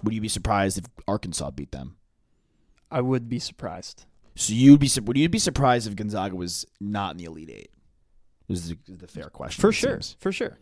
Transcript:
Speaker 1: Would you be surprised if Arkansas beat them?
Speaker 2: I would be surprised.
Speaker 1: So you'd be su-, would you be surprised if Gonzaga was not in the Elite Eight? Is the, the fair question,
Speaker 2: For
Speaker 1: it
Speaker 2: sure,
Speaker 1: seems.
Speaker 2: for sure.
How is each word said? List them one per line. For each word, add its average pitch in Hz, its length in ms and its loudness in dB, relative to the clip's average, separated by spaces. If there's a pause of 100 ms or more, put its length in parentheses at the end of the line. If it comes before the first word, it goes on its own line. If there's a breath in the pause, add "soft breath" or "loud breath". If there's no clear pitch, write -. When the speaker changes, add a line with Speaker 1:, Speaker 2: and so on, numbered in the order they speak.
Speaker 1:
Would 110 100 0
you 110 80 -4
be 107 80 -4
surprised 98 480 0
if 90 80 -8 (240)
Arkansas 85 440 -4
beat 69 200 -12
them? 67 240 -14 (920)
Speaker 2:
I 135 100 -2
would 123 300 -2
be 120 80 -4
surprised. - 680 -12 (300)
Speaker 1:
So - 180 -4
you'd 139 280 12
be 139 80 2
su-, 123 140 0
would 117 140 -2
you 156 120 2
be 202 100 -2
surprised 127 480 0
if 104 80 -8
Gonzaga 101 400 -6
was 87 320 -8 (140)
not 101 320 -6
in 85 60 -14
the 87 60 -14
Elite 80 260 -16
Eight? 50 200 -20 (800)
Is 85 220 -4
the, 82 80 -10 (100)
the 90 180 -20
fair - 240 -16
question, - 300 -12
Speaker 2:
For 208 100 6
Speaker 1:
it 214 40 0
Speaker 2:
sure, 277 180 -2
Speaker 1:
seems. - 260 -10
Speaker 2:
for 190 140 -6
sure. 214 300 -8